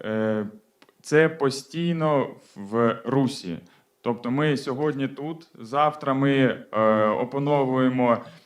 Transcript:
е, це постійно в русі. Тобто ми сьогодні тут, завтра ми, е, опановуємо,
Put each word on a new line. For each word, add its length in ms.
е, 440
це 280
постійно 960
в 480
русі. 540
Тобто 280
ми 260
сьогодні 520
тут, 380
завтра 540
ми, 420
е, 340
опановуємо, 1120